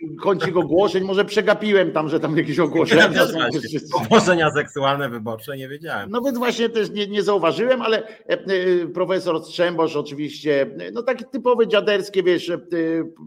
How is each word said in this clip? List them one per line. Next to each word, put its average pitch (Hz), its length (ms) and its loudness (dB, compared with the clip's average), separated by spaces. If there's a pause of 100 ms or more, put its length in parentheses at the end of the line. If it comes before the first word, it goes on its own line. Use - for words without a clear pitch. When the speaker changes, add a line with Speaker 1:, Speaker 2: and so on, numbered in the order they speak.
(220)
Speaker 1:
kącik 185 360 0
ogłoszeń, 180 460 2
może 196 220 0
przegapiłem 196 640 2
tam, 156 180 -2
że 160 100 0
tam 160 180 0
jakieś 170 220 0
ogłoszenia 160 420 4
Speaker 2:
Ja 180 80 6
też 170 220 2
Speaker 1:
są, - 20 -6
Speaker 2:
właśnie. 120 260 -2
Speaker 1:
wiesz, 123 220 -6 (120)
Speaker 2:
Ogłoszenia 175 580 4
seksualne 139 580 -2
Wyborcze, 117 480 -8
nie 131 100 -12
wiedziałem. 147 440 -10
Speaker 1:
No 240 100 -2
więc 254 160 -2
właśnie 233 320 0
też 214 200 -2
nie, 208 180 -4
nie 202 160 -2
zauważyłem, 202 580 2
ale, 220 260 0
e, - 220 -20
e, 180 640 0
profesor 175 520 -2
Strzembosz 165 500 0
oczywiście, 147 640 -2
e, 139 300 -6
no 233 120 -6
takie 247 220 -4
typowe 233 420 0
dziaderskie, 190 560 0
wiesz, 170 260 2
e, 170 100 -4 (680)